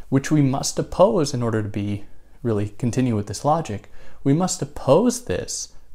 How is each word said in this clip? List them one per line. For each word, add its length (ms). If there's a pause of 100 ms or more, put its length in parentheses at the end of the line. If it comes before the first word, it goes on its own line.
(100)
which 200
we 120
must 360
oppose 540
in 100
order 200
to 80
be, 340 (380)
really 260
continue 480
with 100
this 160
logic. 480 (320)
We 120
must 260
oppose 640
this 480 (220)